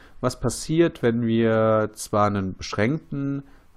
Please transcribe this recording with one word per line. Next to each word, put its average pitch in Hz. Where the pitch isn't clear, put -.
was 127
passiert, 160
wenn 117
wir 110
zwar 104
einen 98
beschränkten, 139